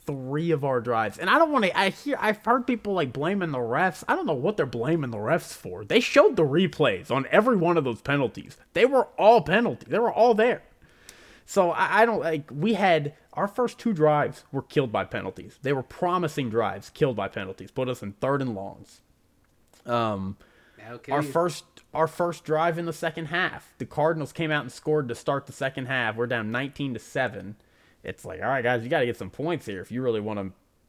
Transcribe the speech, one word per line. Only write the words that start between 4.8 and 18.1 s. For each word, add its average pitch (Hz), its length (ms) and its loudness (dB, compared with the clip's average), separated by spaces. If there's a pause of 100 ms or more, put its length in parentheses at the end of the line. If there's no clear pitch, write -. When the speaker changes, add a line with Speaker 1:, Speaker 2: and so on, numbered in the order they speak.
Speaker 1:
the 113 60 -6
refs 131 360 -2
for. 92 300 -12
They 175 160 4
showed 285 340 6
the 175 80 4
replays 147 680 2
on 131 200 0
every 214 260 6
one 170 200 2
of 156 80 2
those 120 180 -4
penalties. 139 540 -2 (180)
They 185 100 4
were 262 200 4 (120)
all 214 260 8
penalties. 180 460 0
They 170 120 0
were 233 120 0
all 233 220 6
there. 220 280 2 (840)
So 180 240 2
I, 180 320 4
I 233 40 8
don't, 220 120 0
like, 156 320 -4
we 160 240 0
had, 165 400 2 (200)
our 190 120 -2
first 233 320 -4
two 233 140 -2
drives 151 580 2
were 135 120 -6
killed 135 280 -2
by 101 140 -2
penalties. - 580 -10
They 131 100 -2
were 131 120 -4
promising 170 680 -2
drives, 104 400 -4
killed 135 240 0
by 101 140 -4
penalties. 98 420 -12
Put 131 180 -4
us 127 140 -8
in 101 120 -10